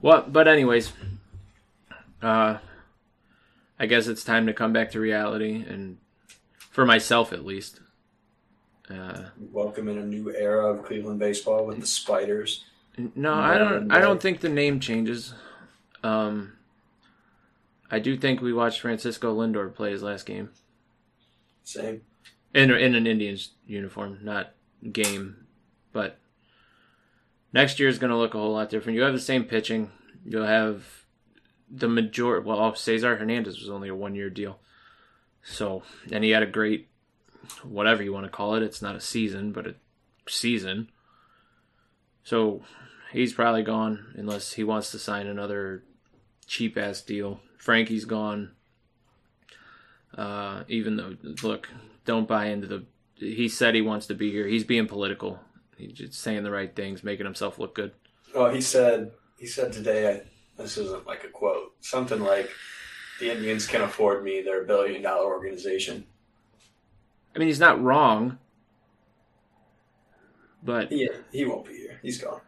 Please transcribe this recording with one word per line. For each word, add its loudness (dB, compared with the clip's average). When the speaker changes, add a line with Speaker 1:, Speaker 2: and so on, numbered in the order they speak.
Speaker 1:
Well, 8
but 8
anyways, 6
uh, 4
I -2
guess 4
it's -6
time 4
to 0
come 0
back 2
to -4
reality, -2
and -10
for 4
myself 6
at -8
least. -10
Uh, -12
Speaker 2:
Welcome -4
in -4
a -6
new -6
era 2
of -4
Cleveland -6
baseball 0
with -8
the -6
Spiders. -2
Speaker 1:
n-, -6
no, 0
Speaker 2:
And 2
Speaker 1:
I 6
Speaker 2:
then, 6
Speaker 1:
don't. 0
I 10
don't 6
Speaker 2:
uh, -4
Speaker 1:
think 0
the -2
name 2
changes. -2
Um, -2
I 0
do 0
think 2
we 0
watched 0
Francisco -2
Lindor -2
play -4
his -6
last -8
game. -10
Speaker 2:
Same. -8
Speaker 1:
In, 8
in 6
an 4
Indians -2
uniform, -8
not -6
game, -4
but -6
next 4
year 6
is 2
gonna 2
look 2
a -4
whole 0
lot -2
different. -2
You 4
have 4
the -2
same 0
pitching. -2
You'll -2
have 2
the -2
major-, 2
well, 0
Cesar 2
Hernandez -4
was -12
only -10
a -8
one-year -8
deal. -8
So, -6
and -2
he 6
had 6
a 0
great, -2
whatever 2
you -6
wanna -8
call -4
it, 2
it's -6
not -6
a -12
season, -4
but -8
a -12
season. -4
So, 0
he's 0
probably 2
gone -4
unless -8
he -4
wants -2
to -12
sign -6
another -8
cheap-ass -4
deal. -8
Frankie's 2
gone. -6
Uh, -8
even -2
though, -8
look, -6
don't 0
buy 2
into -4
the, -8
he -4
said 2
he 6
wants -2
to -6
be -2
here. -4
He's 0
being 2
political. -6
He's -16
just -16
saying -4
the -6
right -6
things, -10
making -6
himself -8
look -10
good. -6
Speaker 2:
Well, 4
he -2
said, 4
he -18
said -4
today, 0
I, -4
this -10
isn't, -6
like, -10
a -14
quote, -4
something -4
like, 2
"The -2
Indians -2
can 0
afford 2
me. -4
They're -2
a -8
billion-dollar 0
organization." -6
Speaker 1:
I -8
mean, 4
he's 2
not 8
wrong, 6
but -2
Speaker 2:
Yeah, 0
he -4
won't -6
be -18
here. -16
He's -8
gone. -10